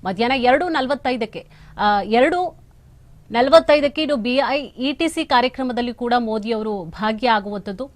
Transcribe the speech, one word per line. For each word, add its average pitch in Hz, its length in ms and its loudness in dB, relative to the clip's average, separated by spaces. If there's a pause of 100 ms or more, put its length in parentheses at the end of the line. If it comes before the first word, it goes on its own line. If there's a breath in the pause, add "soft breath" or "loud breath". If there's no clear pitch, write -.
ಮಧ್ಯಾಹ್ನ 220 320 0
ಎರಡು 269 340 2
ನಲವತ್ತೈದಕ್ಕೆ, 262 760 -4 (300 soft breath)
ಆ, 202 240 2
ಎರಡು 277 600 0 (680)
ನಲವತ್ತೈದಕ್ಕೆ 294 720 4
ಇನ್ನು 294 140 -2
ಬಿ 247 320 -2
ಐ 277 160 -2
ಇ 254 300 -6
ಟಿ 320 160 -2
ಸಿ 320 160 -6
ಕಾರ್ಯಕ್ರಮದಲ್ಲಿ 247 680 0
ಕೂಡ 240 240 -4
ಮೋದಿ 220 340 -4
ಅವರು 214 320 -4
ಭಾಗಿಯಾಗುವಂಥದ್ದು. 208 1120 -4